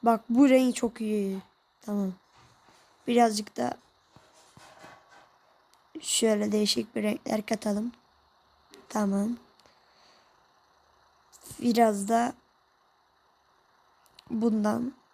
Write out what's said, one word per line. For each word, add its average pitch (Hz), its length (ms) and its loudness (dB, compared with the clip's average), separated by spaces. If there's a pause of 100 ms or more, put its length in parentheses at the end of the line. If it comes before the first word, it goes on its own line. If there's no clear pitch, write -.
Bak, 226 260 2
bu 254 200 6
renk 262 280 4
çok - 240 -6
iyi. 208 380 -2 (420)
Tamam. 202 320 -4 (920)
Birazcık 226 500 2
da - 220 -4 (2250)
şöyle 208 520 0
değişik 214 440 0
bir 220 60 -4
renkler 214 440 -4
katalım. 214 460 -4 (960)
Tamam. 208 480 -2 (2250)
Biraz 220 500 2
da 233 260 0 (2000)
bundan. 226 640 -2 (200)